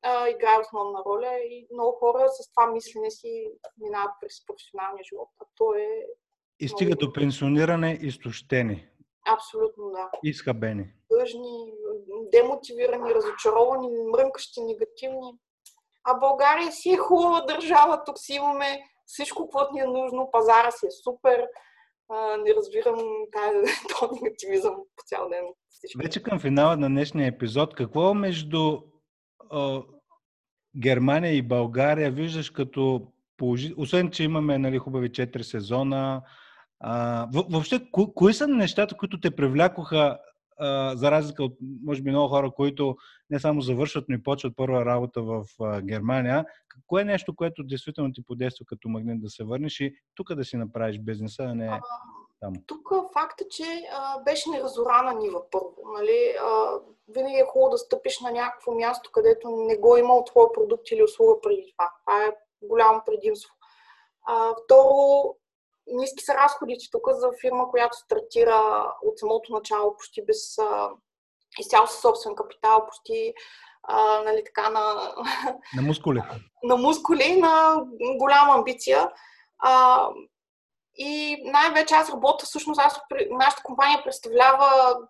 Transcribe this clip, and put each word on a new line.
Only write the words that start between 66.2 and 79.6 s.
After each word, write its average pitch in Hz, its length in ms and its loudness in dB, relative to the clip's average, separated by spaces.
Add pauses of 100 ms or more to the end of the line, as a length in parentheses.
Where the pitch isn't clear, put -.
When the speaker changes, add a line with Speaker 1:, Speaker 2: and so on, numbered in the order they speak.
Speaker 1:
са 285 100 0
разходите 262 580 2
тук 226 200 -4
за 247 200 0 (100)
фирма, 247 300 -2
която 240 260 2
стартира 440 880 2 (180)
от 214 160 -2
самото 220 340 -4
начало 208 440 -2
почти - 280 -12
без, - 340 -4
а, 208 300 -2 (680)
изцяло 233 280 4
със - 140 -12
собствен 220 340 0
капитал, - 500 2
почти, - 480 -8 (500)
а, 214 420 2
нали, 214 200 0
така 214 240 -4
на 214 440 -4 (640)
Speaker 2:
На 127 60 -2
мускули. 147 400 0 (220)
Speaker 1:
<laughs> - 200 -18
на 247 140 2
мускули, 302 640 2
на 320 440 4 (340)
голяма 285 360 8
амбиция. - 580 2 (480)
А, 254 500 6 (840)